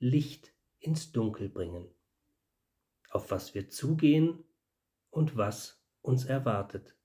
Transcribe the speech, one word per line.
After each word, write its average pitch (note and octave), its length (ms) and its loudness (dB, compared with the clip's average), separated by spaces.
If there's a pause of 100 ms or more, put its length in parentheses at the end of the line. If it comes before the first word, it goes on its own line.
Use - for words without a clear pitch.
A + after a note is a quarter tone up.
Licht C3 520 0 (280)
ins - 320 -4
Dunkel G#2+ 360 -2
bringen, F2 400 -8 (1200)
auf - 200 -4
was F#2+ 240 -6
wir G2+ 140 -6
zugehen D#3+ 760 4 (680)
und D3 260 0
was - 440 -4 (220)
uns B2+ 220 2
erwartet. G#2+ 800 -2